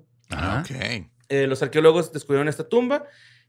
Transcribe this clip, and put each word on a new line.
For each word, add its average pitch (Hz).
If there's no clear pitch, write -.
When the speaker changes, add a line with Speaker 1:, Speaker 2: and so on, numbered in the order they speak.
Speaker 1:
Ah, 87
Speaker 2:
Ajá. -
Speaker 1:
ok. 117
Speaker 3:
Eh, 139
los 131
arqueólogos 160
descubrieron 143
esta 151
tumba. 247